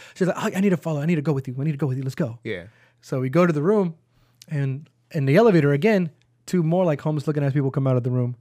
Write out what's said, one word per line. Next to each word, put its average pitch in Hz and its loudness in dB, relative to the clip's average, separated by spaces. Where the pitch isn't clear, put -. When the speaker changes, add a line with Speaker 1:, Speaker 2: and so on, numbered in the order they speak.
Speaker 1:
She's 180 -2
like, 185 -2
"Oh, 220 -4
I 185 -2
need 202 2
to 180 2
follow. 151 -4
I 147 -2
need 170 2
to 147 0
go 156 0
with 135 -4
you. 123 -8
I 139 -4
need 156 -2
to 139 -8
go 156 -2
with 127 -2
you. 135 -6
Let's 131 -6
go." 117 -6
Speaker 2:
Yeah. 95 -8
Speaker 1:
So 131 -6
we 131 -2
go 165 4
to 170 2
the 147 -2
room, 185 0
and 139 -6
in 147 -4
the 139 4
elevator 175 6
again, 180 2
two 180 0
more, 170 2
like, 156 0
homeless 156 -4
looking 147 -2
ass 139 0
people 135 0
come 135 -2
out 131 2
of 120 0
the 127 -2
room. 123 -2